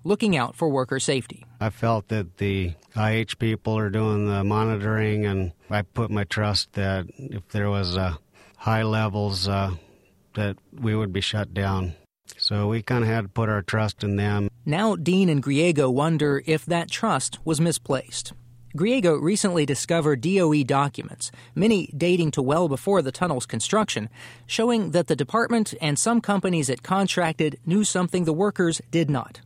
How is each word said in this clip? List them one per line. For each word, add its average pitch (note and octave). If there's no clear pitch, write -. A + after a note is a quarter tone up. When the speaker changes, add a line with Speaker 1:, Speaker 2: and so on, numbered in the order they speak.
Speaker 1:
looking G3+
out B2
for E3
worker C3+
safety. -
Speaker 2:
I G#2+
felt A2+
that G2+
the G2
I A2
H A2
people A2
are G#2+
doing G#2+
the G2+
monitoring, G#2+
and F#2+
I G#2
put G#2+
my G#2
trust G#2
that F#2+
if C3+
there G#2
was, F#2
uh, F#2
high A2
levels, G#2
uh, G2
that G2+
we A2
would G#2+
be G2
shut F#2+
down. F#2+
So G#2
we A2+
kinda A#2
had A2
to F#2+
put A2
our G#2
trust G#2+
in G2+
them. G2+
Speaker 1:
Now F#3+
Dean F3+
and D3
Griego C#3
wonder C#3+
if D#3
that E3+
trust -
was D#3
misplaced. -
Griego F3+
recently F3
discovered C#3+
D F#3+
O D#3
E D3
documents, -
many G3+
dating E3+
to C#3+
well D#3
before F3
the C3
tunnel's D3+
construction, A#2
showing A3+
that E3+
the D3+
department A3
and D3
some A#3
companies F3
it B2
contracted E3+
knew G3
something F3+
the D#3
workers F3
did D#3+
not. B2+